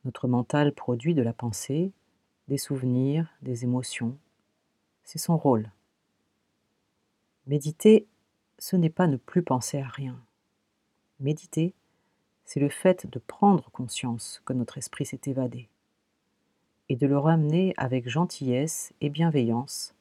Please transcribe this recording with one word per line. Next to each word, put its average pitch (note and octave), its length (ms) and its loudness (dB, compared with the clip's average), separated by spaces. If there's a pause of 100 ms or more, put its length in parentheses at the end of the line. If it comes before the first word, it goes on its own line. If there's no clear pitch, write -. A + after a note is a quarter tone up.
Notre B2+ 240 -6
mental C#3+ 460 2
produit B2+ 400 -2
de C#3 80 2
la A#2 100 0
pensée, C#3 600 -4 (560)
des C#3 80 -2
souvenirs, C3+ 720 0 (120)
des B2 220 -6
émotions. B2 540 -4 (880)
C'est - 140 -12
son E3+ 180 2
rôle. A2 340 2 (1800)
Méditer, D3+ 600 6 (500)
ce - 180 -4
n'est E3 140 4
pas F3+ 180 2
ne C#3 80 4
plus - 260 -2
penser C3+ 380 -2
à C3 80 -6
rien. B2 320 -10 (1000)
Méditer, D#3 520 -2 (720)
c'est - 160 -6
le C#3+ 80 4
fait - 420 0
de A#2+ 100 -10
prendre - 520 2
conscience - 720 -8
que - 80 -8
notre B2 260 -4
esprit - 280 -8
s'est - 200 -12
évadé B2 440 -4 (1200)
et C3 80 -2
de C#3 100 0
le C#3+ 100 2
ramener D#3+ 600 2
avec B2 320 -4
gentillesse C#3+ 920 -2
et D3 100 -2
bienveillance C#3+ 920 -2